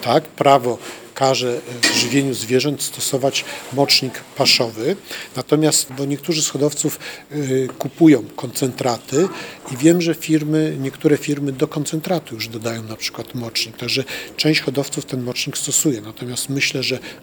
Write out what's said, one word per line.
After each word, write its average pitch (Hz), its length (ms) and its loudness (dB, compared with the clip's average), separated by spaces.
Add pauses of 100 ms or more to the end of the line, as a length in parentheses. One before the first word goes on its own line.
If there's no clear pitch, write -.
Tak, 139 200 4
prawo 127 540 4 (360)
każe 123 480 2 (200)
w - 160 2
żywieniu 127 360 2
zwierząt 127 500 0
stosować - 600 -2 (280)
mocznik 135 400 2 (220)
paszowy. 120 600 2 (400)
Natomiast, 151 600 2
bo 139 80 -2
niektórzy 147 380 -2
z - 60 0
hodowców, 147 500 -2 (320)
y, 131 360 0 (120)
kupują 143 440 6 (120)
koncentraty 127 920 -2 (440)
i 127 60 -8
wiem, 165 240 6
że 165 140 2
firmy, 156 640 0
niektóre 135 380 2
firmy 143 340 -2
do 135 160 -2
koncentratu 156 680 -4
już 110 120 -6
dodają 113 360 -6
na 110 120 -10
przykład - 400 -10
mocznik. 117 420 -6
Także 127 260 -2 (340)
część 156 240 2
hodowców 139 440 -4
ten 127 180 -4
mocznik 127 340 -4
stosuje. 135 440 0
Natomiast 123 480 -8
myślę, 139 340 0
że 123 160 -2 (240)